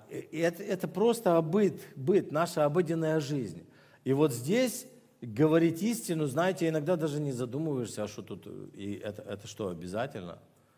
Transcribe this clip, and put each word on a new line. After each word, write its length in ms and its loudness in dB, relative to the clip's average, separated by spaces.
и, 80 -10
и 220 -8
это, 240 0
это 240 -4
просто 500 4
обыд-, 440 2
быт, 360 2
наша 340 2
обыденная 540 2
жизнь. 480 -4
И 100 2
вот 200 4
здесь 540 0
говорить 600 4
истину, 420 0
знаете, 420 0
иногда 280 0
даже 240 -2
не 120 -2
задумываешься, 720 -4
а 40 -4
что 160 -12
тут, 240 -14
и 220 -8
это, 260 -8
это 260 -10
что, 220 -6
обязательно? 720 -8